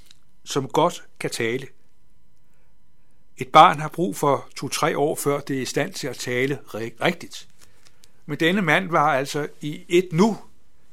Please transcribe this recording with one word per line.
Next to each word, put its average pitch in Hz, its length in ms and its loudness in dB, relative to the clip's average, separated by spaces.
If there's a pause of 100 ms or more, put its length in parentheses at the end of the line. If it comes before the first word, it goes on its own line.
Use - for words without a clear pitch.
(500)
som 135 180 0
godt 160 360 2 (160)
kan 156 100 -4
tale. 123 380 -2 (1700)
Et 127 100 -4
barn 160 320 10
har 156 100 -4
brug 175 260 -2
for 139 400 2
to-tre 151 420 0
år, 143 180 2
før 143 240 0
det - 180 -4
er 131 40 -2
i 120 40 -4
stand 147 280 -2
til - 140 -6
at 120 100 -8
tale 127 480 0
ri-, 113 360 -8
rigtigt. - 460 -2 (800)
Men 147 140 -6
denne 180 220 6
mand 170 280 4
var 156 240 6
altså 143 340 0 (140)
i 143 260 -8
et 180 240 4
nu 185 260 6 (560)